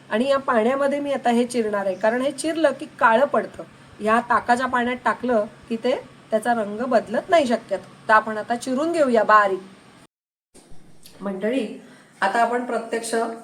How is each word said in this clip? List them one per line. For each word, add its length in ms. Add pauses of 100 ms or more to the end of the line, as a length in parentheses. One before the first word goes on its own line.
आणि 200
या 80
पाण्यामध्ये 640
मी 120
आता 180
हे 160
चिरणार 400
आहे, 100
कारण 260
हे 100
चिरलं 400
की 140 (140)
काळं 260
पडतं. 380 (380)
या 180
ताकाच्या 480
पाण्यात 380
टाकलं 400 (240)
की 60
ते, 200 (360)
त्याचा 220
रंग 320
बदलत 440
नाही 180
शक्यतो. 400 (220)
तर 40
आपण 240
आता 180
चिरून 360
घेऊया 320
बारीक. 360 (1600)
मंडळी, 460 (540)
आता 200
आपण 240
प्रत्यक्ष 480 (300)